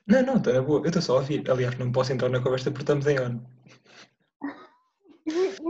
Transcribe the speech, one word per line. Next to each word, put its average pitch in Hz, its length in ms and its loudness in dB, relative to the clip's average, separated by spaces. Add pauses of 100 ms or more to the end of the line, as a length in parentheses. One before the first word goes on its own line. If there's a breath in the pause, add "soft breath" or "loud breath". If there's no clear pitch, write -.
Não, 254 160 6
não, 254 140 0
estou 123 160 2
na 131 100 4
boa. 143 180 2
Eu 151 60 -4
estou 170 160 0
só - 120 0
a 135 60 4
ouvir. 135 300 -4
Aliás, 123 280 0
não 123 120 -4
posso 131 220 0
entrar 123 160 0
na 123 140 0
conversa 127 280 -2
porque - 120 -8
estamos 139 240 0
em 143 120 2
on. 120 220 -4 (2250 loud breath)